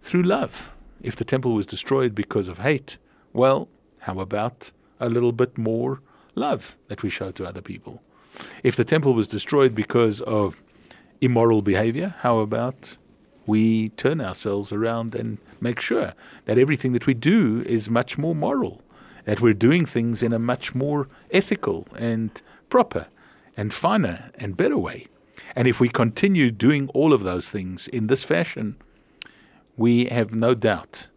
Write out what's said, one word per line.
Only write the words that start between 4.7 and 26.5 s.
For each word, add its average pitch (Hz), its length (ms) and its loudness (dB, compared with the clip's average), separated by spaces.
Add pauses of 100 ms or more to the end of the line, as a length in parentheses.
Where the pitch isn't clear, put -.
a 123 100 -4
little 120 220 2
bit 123 260 -2
more 120 440 -4 (340)
love - 420 -4 (100)
that - 160 -10
we 101 60 -4
show 92 220 -8
to 92 140 -10
other 92 160 -12
people? - 400 -16 (640)
If 123 120 2
the 117 100 2
temple 143 280 2
was 113 140 2
destroyed 131 480 2
because 110 460 0
of 104 400 -2 (600)
immoral 117 400 4
behavior, 113 580 0
how 117 200 2
about 117 580 -6 (480)
we 110 440 2
turn 147 320 -2
ourselves 101 500 -6
around 113 440 -4
and 113 220 -8 (240)
make 120 180 -4
sure - 340 -4 (320)
that 110 120 2
everything 135 360 2
that 117 140 0
we 135 60 4
do 120 520 2
is 110 240 -2
much 117 280 -2
more 160 180 -2
moral, 208 460 -2 (440)
that 107 160 0
we're 113 120 6
doing 135 320 4
things 117 360 -2
in 117 120 0
a 113 60 0
much 123 360 -4
more 139 320 -2 (240)
ethical 190 560 -2 (100)
and 113 440 -4 (280)
proper 214 380 0 (480)
and 104 180 -4
finer 160 600 -2
and 98 220 -8
better 277 200 2
way? - 300 -6 (480)
And 127 120 2
if 117 120 2
we 120 100 4
continue 123 640 2